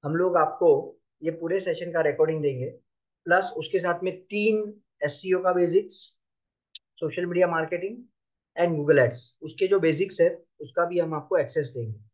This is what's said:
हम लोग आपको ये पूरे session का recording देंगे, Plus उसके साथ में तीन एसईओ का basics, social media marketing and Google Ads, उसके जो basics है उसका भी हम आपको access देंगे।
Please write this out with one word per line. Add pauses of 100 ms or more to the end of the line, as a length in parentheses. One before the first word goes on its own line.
हम
लोग
आपको (260)
ये
पूरे
session
का
recording
देंगे, (540)
Plus
उसके
साथ
में
तीन (220)
एसईओ
का
basics, (800)
social
media
marketing (560)
and
Google
Ads, (240)
उसके
जो
basics
है (160)
उसका
भी
हम
आपको
access
देंगे। (120)